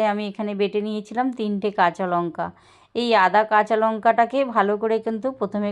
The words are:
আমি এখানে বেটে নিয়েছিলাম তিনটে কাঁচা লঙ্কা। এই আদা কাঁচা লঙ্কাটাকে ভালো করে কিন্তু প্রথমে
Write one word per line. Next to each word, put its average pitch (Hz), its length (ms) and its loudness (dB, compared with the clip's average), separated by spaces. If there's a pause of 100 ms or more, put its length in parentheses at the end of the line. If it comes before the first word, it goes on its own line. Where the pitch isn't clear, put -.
আমি 208 200 -2
এখানে 208 280 -6
বেটে 202 260 -2
নিয়েছিলাম 214 500 -4
তিনটে 208 400 -2
কাঁচা 190 360 0
লঙ্কা। 175 400 -2 (480)
এই 240 200 -2
আদা 190 280 6
কাঁচা 214 320 2
লঙ্কাটাকে 220 680 2
ভালো 214 320 0
করে 220 220 0
কিন্তু 226 320 -6
প্রথমে 208 400 -4